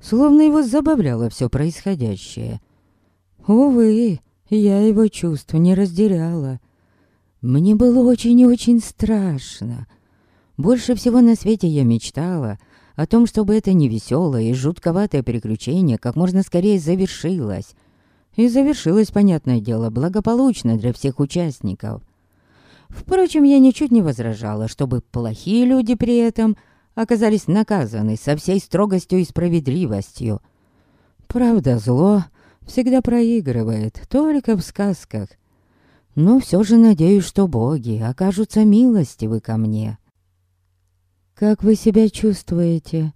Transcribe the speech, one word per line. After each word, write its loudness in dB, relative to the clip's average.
словно 4
его 4
забавляло 0
всё -4
происходящее. -6
Увы, 2
я 2
его 2
чувств -6
не 4
разделяла. -2
Мне 2
было 4
очень 4
и 8
очень 4
страшно. -6
Больше 0
всего 2
на 4
свете -2
я 0
мечтала -4
о -4
том, 4
чтобы -2
это 0
невесёлое 0
и 0
жутковатое -4
приключение -2
как -6
можно 0
скорее 0
завершилось. -4
И 2
завершилось, 0
понятное 0
дело, -4
благополучно -2
для -4
всех -6
участников. -6
Впрочем, 0
я 6
ничуть 4
не 4
возражала, -4
чтобы -4
плохие -4
люди 2
при 0
этом – 0
оказались 0
наказаны -2
со -2
всей -2
строгостью -2
и 0
справедливостью. -4
Правда, 0
зло 2
всегда 0
проигрывает -2
только -2
в -6
сказках. -8
Но 2
всё -2
же 4
надеюсь, 4
что 0
боги -4
окажутся -2
милостивы 2
ко -6
мне. -4
«Как 0
вы 4
себя 2
чувствуете?» -4